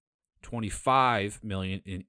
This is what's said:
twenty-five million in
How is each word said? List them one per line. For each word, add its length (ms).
twenty-five 1000
million 420
in 240